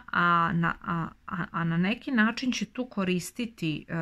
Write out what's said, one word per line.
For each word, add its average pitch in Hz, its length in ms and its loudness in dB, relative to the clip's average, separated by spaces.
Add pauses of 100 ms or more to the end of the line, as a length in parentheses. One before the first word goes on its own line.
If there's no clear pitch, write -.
(120)
a 170 420 4
na, 165 280 2
a, 165 260 -4 (180)
a, 180 260 -6
a 170 120 -2
na 165 140 0
neki 214 340 0
način 233 400 2
će 214 140 -4
tu - 200 -6
koristiti, 180 1040 -4
a, - 120 -8